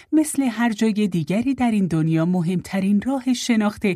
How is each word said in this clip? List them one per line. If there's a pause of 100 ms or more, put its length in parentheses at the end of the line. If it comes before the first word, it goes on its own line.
(120)
مثل
هر
جای
دیگری
در
این
دنیا
مهمترین
راه
شناخت